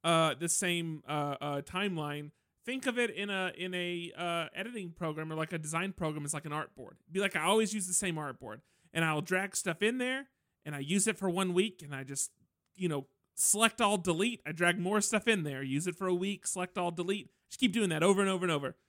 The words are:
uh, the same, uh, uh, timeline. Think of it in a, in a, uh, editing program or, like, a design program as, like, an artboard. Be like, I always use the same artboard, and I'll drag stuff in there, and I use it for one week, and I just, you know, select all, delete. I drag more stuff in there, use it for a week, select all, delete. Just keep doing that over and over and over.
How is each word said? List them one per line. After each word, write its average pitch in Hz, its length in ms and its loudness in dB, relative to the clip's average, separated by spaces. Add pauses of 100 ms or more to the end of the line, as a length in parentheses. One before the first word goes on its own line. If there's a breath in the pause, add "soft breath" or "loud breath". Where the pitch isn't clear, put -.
uh, 165 340 4
the 165 100 -2
same, 170 600 0
uh, 143 320 -2
uh, 143 220 -2
timeline. 151 680 -4 (340)
Think 262 220 -4
of 240 120 0
it 240 120 0
in 202 200 -6
a, 185 260 -2
in 180 180 -6
a, 175 420 -4
uh, 170 380 -2
editing 202 360 -8
program 160 420 -6
or, - 20 -6
like, 156 180 -4
a 170 60 -4
design 165 340 -4
program 151 320 -4
as, 147 100 -4
like, 147 100 -6
an 147 80 -8
artboard. 139 400 -8 (180)
Be 180 80 -2
like, 196 160 0
I 156 80 0
always 202 320 4
use 185 140 -2
the 180 60 -2
same 180 200 2
artboard, 135 460 -8 (320 soft breath)
and 165 120 2
I'll 156 180 2
drag 190 340 0
stuff 170 260 -2
in 233 160 2
there, 262 300 -2 (360)
and 147 120 -8
I - 20 -6
use 180 300 2
it 208 100 -2
for 190 100 0
one 180 260 0
week, 190 280 2
and 143 100 -12
I 135 120 -8
just, 135 260 -6 (460)
you 180 120 -2
know, 143 180 -2 (280)
select 220 460 2
all, 208 180 4
delete. 185 480 0
I 190 60 -6
drag 175 260 2
more 202 220 2
stuff 208 280 2
in 208 140 4
there, 139 200 -4
use 139 260 0
it 170 80 -6
for 190 100 -4
a 180 80 2
week, 190 320 -2
select 180 320 -4
all, 175 140 0
delete. 180 380 -2 (200)
Just - 100 -10
keep 247 120 8
doing 202 180 2
that 156 120 2
over 196 200 8
and 196 80 4
over 185 140 0
and 175 60 2
over. 139 240 0 (140)